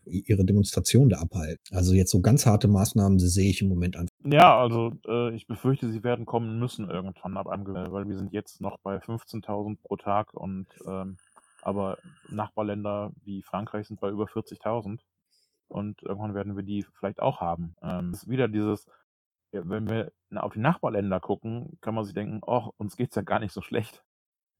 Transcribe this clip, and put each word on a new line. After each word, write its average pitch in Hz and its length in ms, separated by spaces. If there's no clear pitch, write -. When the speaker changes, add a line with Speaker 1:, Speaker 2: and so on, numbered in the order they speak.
Speaker 1:
ihre 98 380
Demonstration 101 640
da 92 100
abhalten. 80 560
Also 92 200
jetzt 95 160
so 98 100
ganz 113 260
harte 104 220
Maßnahmen 98 500
sehe 92 320
ich 90 120
im 98 60
Moment 90 280
einfach. 87 140
Speaker 2:
Ja, 143 340
also, 117 340
äh, 117 280
ich 110 120
befürchte, 127 440
sie 110 120
werden 120 220
kommen 113 340
müssen 117 300
irgendwann 92 480
ab 95 100
einem 98 180
Ge-, 92 280
weil 101 160
wir 98 80
sind 98 160
jetzt - 280
noch 98 180
bei 98 220
fünfzehntausend 104 840
pro - 140
Tag 104 380
und, 95 320
ähm, 95 300
aber 98 380
Nachbarländer 104 840
wie 98 200
Frankreich 104 440
sind 104 140
bei 101 80
über 104 180
vierzigtausend 110 800
und 104 340
irgendwann 104 320
werden 101 220
wir 98 60
die 101 240
vielleicht - 220
auch - 200
haben. 87 420
Ähm, 90 280
es 87 120
ist - 60
wieder 127 200
dieses, 107 380
ja, 101 160
wenn 107 200
wir 110 220
na-, - 120
auf 104 120
die 110 60
Nachbarländer 104 600
gucken, 113 600
kann 110 120
man 110 100
sich 98 100
denken, 104 280
„Och, 113 360
uns 104 180
geht's - 200
ja 107 60
gar 104 180
nicht 107 120
so - 80
schlecht.“ - 440